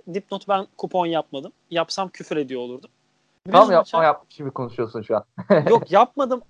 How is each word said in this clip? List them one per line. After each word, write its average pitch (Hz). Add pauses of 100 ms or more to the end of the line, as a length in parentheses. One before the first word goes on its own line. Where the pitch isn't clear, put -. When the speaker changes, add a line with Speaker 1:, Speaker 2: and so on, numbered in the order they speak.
(140)
Speaker 1:
dipnot 196
ben 190 (100)
kupon 180
yapmadım. 156 (180)
Yapsam 170
küfür 175
ediyor 131
olurdum. 123 (560)
Biz 190
Speaker 2:
Tam 185
yapma 196
Speaker 1:
maça 165
Speaker 2:
yapmış -
gibi 143
konuşuyorsun 117
şu 110
an. 104 (240)
<laughs> 160
Speaker 1:
Yok, 226
yapmadım 247